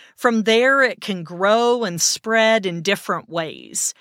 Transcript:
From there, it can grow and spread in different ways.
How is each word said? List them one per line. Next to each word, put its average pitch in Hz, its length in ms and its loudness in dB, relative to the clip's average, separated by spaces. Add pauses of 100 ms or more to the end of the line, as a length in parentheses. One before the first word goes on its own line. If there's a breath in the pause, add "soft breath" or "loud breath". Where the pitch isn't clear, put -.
(160 loud breath)
From 226 280 0
there, 254 400 4
it 220 180 -2
can 180 220 -6
grow 226 600 2
and 175 160 -4
spread 220 680 2
in 170 160 -6
different 196 440 -4
ways. 151 720 -8